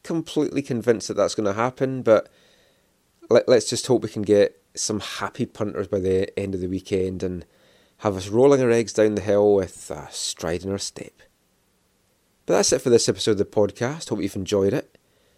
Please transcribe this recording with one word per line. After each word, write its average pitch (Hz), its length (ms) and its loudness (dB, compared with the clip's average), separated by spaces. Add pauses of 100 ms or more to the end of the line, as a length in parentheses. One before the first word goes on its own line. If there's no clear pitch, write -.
completely 156 580 -2
convinced 117 460 -2
that 104 60 -6
that's 98 200 0
gonna 101 200 0
happen, 127 480 -2
but 107 280 4 (1000)
let, 117 180 4
let's 117 220 4
just - 180 -6
hope 113 160 2
we 110 60 -6
can 110 120 -8
get 101 400 2 (140)
some 107 240 -4
happy - 460 -8
punters 101 420 -8
by 101 120 -2
the 92 380 0
end 98 160 -4
of 92 60 -4
the 90 80 -4
weekend 92 560 -4
and 90 220 -6 (540)
have 98 180 -2
us 92 100 -8
rolling 131 340 4
our 123 80 2
eggs 117 220 2
down 107 240 2
the 95 60 -2
hill 104 340 4
with - 340 -4
a - 220 -12
stride 87 540 -6
in 95 60 -6
our 98 60 -4
step. - 440 -14 (1200)
But 175 100 0
that's 202 180 2
it - 80 2
for 139 80 -2
this 117 180 4
episode 117 240 0
of 98 60 0
the 98 80 0
podcast. 120 640 -2
Hope 107 120 -4
you've 98 140 -6
enjoyed 98 380 0
it. - 240 -6 (420)